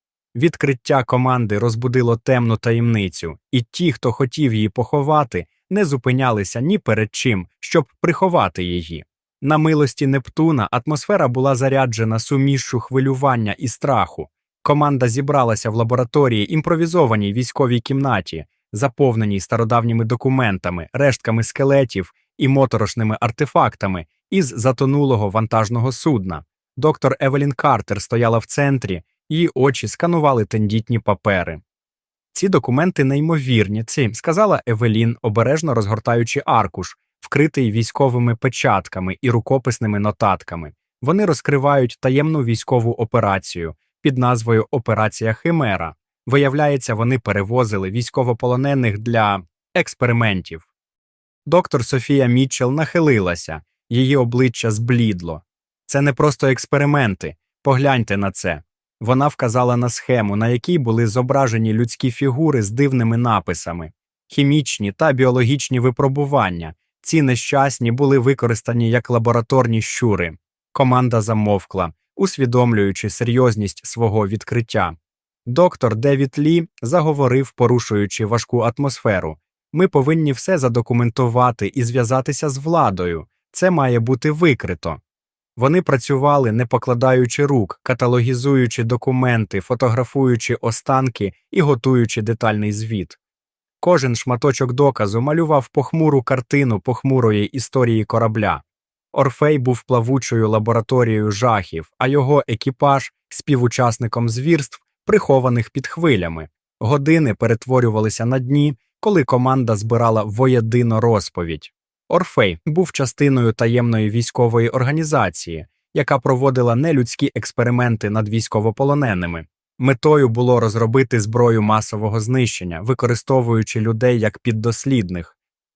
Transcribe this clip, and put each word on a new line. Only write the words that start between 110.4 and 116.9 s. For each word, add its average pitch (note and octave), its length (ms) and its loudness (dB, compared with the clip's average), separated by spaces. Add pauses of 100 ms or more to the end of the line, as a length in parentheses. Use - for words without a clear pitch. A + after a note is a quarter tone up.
розповідь. F2+ 680 -2 (380)
Орфей A2+ 560 0
був D#3+ 260 0
частиною B2+ 640 0
таємної A#2 560 0
військової A#2 600 0
організації, C3 960 -2 (280)
яка C#3+ 260 0
проводила B2+ 560 2
нелюдські C#3 600 0